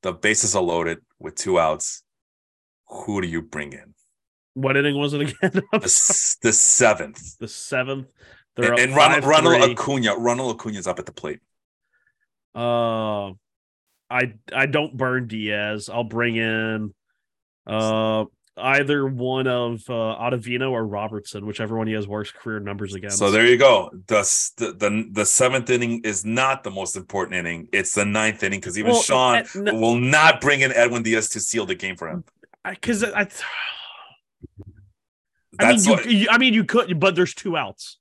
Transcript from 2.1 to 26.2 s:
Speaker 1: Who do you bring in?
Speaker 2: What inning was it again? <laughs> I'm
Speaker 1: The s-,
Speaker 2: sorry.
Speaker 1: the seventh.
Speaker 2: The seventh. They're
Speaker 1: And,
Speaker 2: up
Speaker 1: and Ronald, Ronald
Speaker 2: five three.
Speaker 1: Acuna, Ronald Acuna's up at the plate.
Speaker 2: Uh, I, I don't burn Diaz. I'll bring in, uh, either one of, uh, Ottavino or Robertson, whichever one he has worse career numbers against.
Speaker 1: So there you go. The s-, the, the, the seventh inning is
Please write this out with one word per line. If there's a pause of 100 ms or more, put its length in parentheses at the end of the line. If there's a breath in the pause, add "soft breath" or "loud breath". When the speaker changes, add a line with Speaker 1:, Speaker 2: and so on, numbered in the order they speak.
Speaker 1:
Who
do
you
bring
in? (600)
Speaker 2:
What
inning
was
it
again?
<laughs>
I'm
Speaker 1:
The
s-,
Speaker 2:
sorry.
Speaker 1:
the
seventh.
Speaker 2:
The
seventh. (460 soft breath)
They're
Speaker 1:
And,
Speaker 2:
up
Speaker 1:
and
Ronald,
Ronald
Speaker 2:
five
three.
Speaker 1:
Acuna,
Ronald
Acuna's
up
at
the
plate. (1120)
Speaker 2:
Uh, (800)
I, (200)
I
don't
burn
Diaz.
I'll
bring
in, (720)
uh, (320)
either
one
of,
uh,
Ottavino
or
Robertson,
whichever
one
he
has
worse
career
numbers
against.
Speaker 1:
So
there
you
go. (160)
The
s-,
the,
the,
the
seventh
inning
is